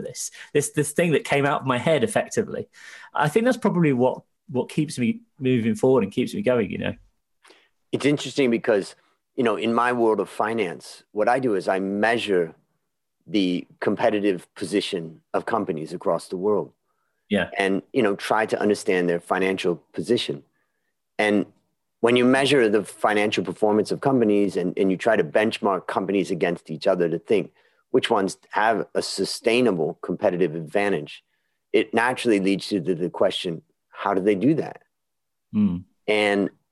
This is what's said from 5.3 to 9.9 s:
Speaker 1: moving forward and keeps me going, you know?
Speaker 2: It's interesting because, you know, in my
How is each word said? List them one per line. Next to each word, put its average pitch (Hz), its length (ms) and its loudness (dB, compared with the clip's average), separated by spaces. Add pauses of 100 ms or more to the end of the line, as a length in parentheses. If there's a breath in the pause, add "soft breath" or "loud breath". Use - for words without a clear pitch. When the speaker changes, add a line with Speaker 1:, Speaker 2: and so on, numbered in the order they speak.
Speaker 1:
moving 120 360 2
forward 131 280 4
and 98 100 -4
keeps - 220 -2
me 104 80 -4
going, 120 260 2
you 87 80 -8
know? 95 160 -4 (960 soft breath)
Speaker 2:
It's - 140 -2
interesting 139 440 0 (100)
because, 104 360 0 (400)
you 131 80 -2
know, 110 120 0
in 113 180 -2
my 120 180 2 (100)